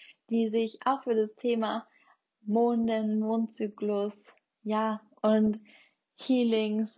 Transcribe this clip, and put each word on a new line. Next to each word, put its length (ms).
die 200
sich 360
auch 180
für 120
das 200
Thema 520
Monden, 800
Mondzyklus, 1080
ja, 380
und 400
Healings, 840